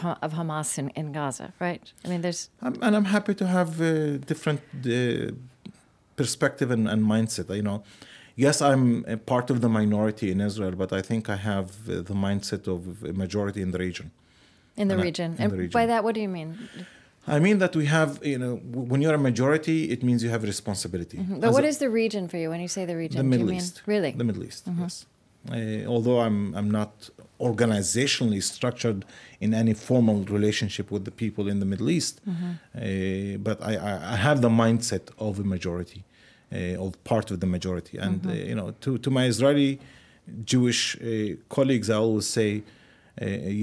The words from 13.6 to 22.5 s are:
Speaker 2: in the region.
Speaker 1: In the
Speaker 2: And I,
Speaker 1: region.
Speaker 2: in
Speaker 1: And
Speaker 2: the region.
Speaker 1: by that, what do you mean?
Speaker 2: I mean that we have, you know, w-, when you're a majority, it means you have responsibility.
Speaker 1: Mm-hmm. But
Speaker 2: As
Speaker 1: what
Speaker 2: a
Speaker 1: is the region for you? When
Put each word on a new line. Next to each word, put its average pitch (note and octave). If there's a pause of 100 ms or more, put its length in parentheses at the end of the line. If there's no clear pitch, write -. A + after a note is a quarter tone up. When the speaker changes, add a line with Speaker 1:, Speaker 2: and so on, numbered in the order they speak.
Speaker 2:
in F#2
the F2+
region. E2+ (640)
Speaker 1:
In G#3
the F#3+
Speaker 2:
And F#3
I, F3+
Speaker 1:
region. E3
Speaker 2:
in -
Speaker 1:
And G#3
Speaker 2:
the -
region. F3+
Speaker 1:
by A#3
that, A3+
what A3+
do A3
you G3+ (100)
mean? D#3+ (800)
Speaker 2:
I D3
mean G3+
that F#3
we D3+ (120)
have, D#3 (240)
you B2+
know, B2
w-, B2+
when C3+
you're D#3 (100)
a -
majority, D#3 (180)
it B2
means B2
you A#2
have A2
responsibility. F#2
Speaker 1:
Mm-hmm. F#3+
But A#3
Speaker 2:
As A#3
Speaker 1:
what C#4
Speaker 2:
a D4+
Speaker 1:
is D4
the C#4 (140)
region G#3
for F3+
you? D#3+
When E3+